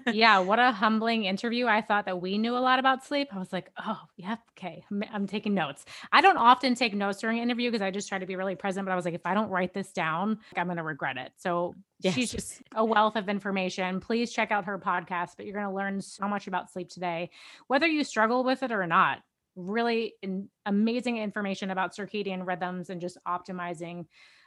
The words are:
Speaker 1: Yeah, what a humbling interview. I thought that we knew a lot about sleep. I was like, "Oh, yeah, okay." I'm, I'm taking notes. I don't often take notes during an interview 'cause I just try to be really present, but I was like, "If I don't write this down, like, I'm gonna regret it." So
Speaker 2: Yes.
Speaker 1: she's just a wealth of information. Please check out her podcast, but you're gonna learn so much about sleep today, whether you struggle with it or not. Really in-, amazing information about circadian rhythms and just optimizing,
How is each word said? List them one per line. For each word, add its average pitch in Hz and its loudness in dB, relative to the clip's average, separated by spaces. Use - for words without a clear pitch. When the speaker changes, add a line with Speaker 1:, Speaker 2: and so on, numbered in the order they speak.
Speaker 1:
Yeah, 220 6
what 190 2
a 247 6
humbling 220 2
interview. 233 -2
I 220 4
thought 208 0
that 185 -4
we 190 -2
knew 233 0
a 247 0
lot 254 4
about 262 2
sleep. 285 -2
I 196 -10
was 185 -8
like, 180 -6
"Oh, 202 -6
yeah, 196 -8
okay." 170 -12
I'm, 202 -2
I'm 202 -4
taking 208 -2
notes. 156 -2
I 262 8
don't 370 8
often 247 6
take 226 0
notes 202 0
during 226 0
an 233 -4
interview 240 0
'cause 220 0
I 196 0
just 196 -6
try 196 -4
to 185 -6
be 185 -6
really 190 -2
present, 196 -2
but 185 0
I 185 2
was 180 -2
like, 175 -2
"If 175 -6
I 180 0
don't 214 0
write 180 -2
this 196 -6
down, 170 0
like, 214 -6
I'm 175 0
gonna 170 -4
regret 147 -4
it." 127 -12
So 175 -2
Speaker 2:
Yes. 185 0
Speaker 1:
she's 247 0
just - -10
a 220 2
wealth 214 4
of 196 -4
information. 190 -2
Please 226 -2
check - 0
out 208 0
her 196 -6
podcast, 180 -2
but 202 -12
you're 208 -10
gonna 202 -4
learn 196 -4
so - -8
much 202 -4
about 180 -4
sleep 175 -8
today, 170 -6
whether 277 2
you 302 2
struggle 240 2
with 254 0
it 240 -4
or 196 -2
not. 165 6
Really 226 -2
in-, 196 -6
amazing 226 2
information 202 -4
about 185 -2
circadian 190 -6
rhythms 180 -4
and 185 -8
just 175 -8
optimizing, 175 -8